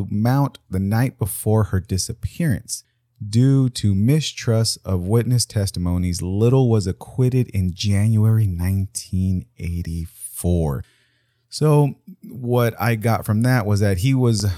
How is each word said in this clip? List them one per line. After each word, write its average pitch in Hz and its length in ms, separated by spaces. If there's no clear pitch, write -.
Mount 120 480
the 95 120
night 113 360
before 107 480
her 95 140
disappearance. - 1040
Due 131 440
to 104 260
mistrust 113 880
of 90 240
witness 117 380
testimonies, 90 760
Little 117 480
was 107 180
acquitted 127 640
in 92 220
January 107 720
nineteen 92 1000
eighty-four. 82 1300
So 147 460
what 120 500
I 117 160
got 110 300
from 110 180
that 127 220
was 101 140
that 98 200
he 135 140
was 117 320